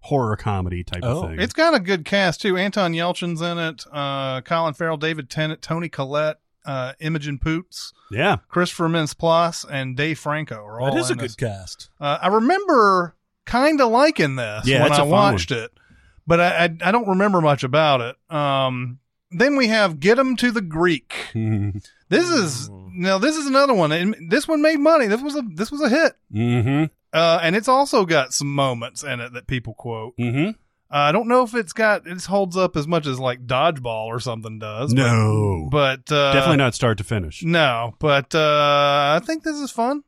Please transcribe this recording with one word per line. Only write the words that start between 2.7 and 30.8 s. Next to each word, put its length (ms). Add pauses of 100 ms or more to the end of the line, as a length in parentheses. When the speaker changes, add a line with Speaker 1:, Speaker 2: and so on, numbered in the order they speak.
Speaker 3:
Yelchin's 480
in 160
it. 340
Uh, 500
Colin 320
Farrell, 220
David 320
Tennant, 320
Toni 300
Collette, 480 (260)
uh, 360
Imogen 380
Poots, 540 (180)
Speaker 1:
Yeah. 260 (120)
Speaker 3:
Christopher 400
Mintz-Plasse, 840
and 260
Dave 220
Franco 460
are 160
all 140
Speaker 2:
That 60
is 100
Speaker 3:
in 80
Speaker 2:
a 40
good 80
Speaker 3:
this. 60
Speaker 2:
cast. 540 (100)
Speaker 3:
Uh, 220
I 60
remember 840 (320)
kinda 400
liking 500
this 300
Speaker 1:
Yeah, 160
Speaker 3:
when 100
Speaker 1:
it's 60
Speaker 3:
I 40
Speaker 1:
a 20
fun 60
one. 220
Speaker 3:
watched 180
it, 220 (540)
but 140
I, 240
I, 120 (120)
I 40
don't 160
remember 320
much 240
about 360
it. 160 (180)
Um, 640 (320)
then 260
we 120
have 300
Get 200
'Em 180
to 140
the 120
Greek. 720
Speaker 1:
<laughs> 480 (260)
Speaker 3:
This 200
is, 400
Speaker 2:
Mm. 280
Speaker 3:
now 200
this 220
is 80
another 260
one. 180
And 240 (160)
this 160
one 140
made 180
money. 280
This 160
was 120
a, 60 (140)
this 180
was 80
a 80
hit. 240 (180)
Speaker 1:
Mm-hmm. 540 (260)
Speaker 3:
Uh, 320
and 140
it's 120
also 360
got 300
some 200
moments 480
in 180
it 120
that 140
people 260
quote. 460
Speaker 1:
Mm-hmm. 300
Speaker 3:
Uh, 40 (380)